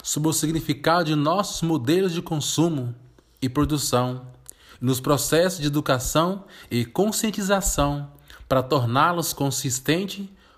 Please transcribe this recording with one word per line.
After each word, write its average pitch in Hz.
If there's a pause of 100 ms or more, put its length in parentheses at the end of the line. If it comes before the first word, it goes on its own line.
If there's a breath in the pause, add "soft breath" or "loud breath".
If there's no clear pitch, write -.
sobre 156
o -
significado 160
de 156
nossos 165
modelos 165
de 175
consumo 147 (480)
e 131
produção, 127 (540 loud breath)
nos 123
processos 156
de 147
educação 151 (260 loud breath)
e 120
conscientização 185 (380 loud breath)
para 131
torná-los 143
consistentes 156 (320 soft breath)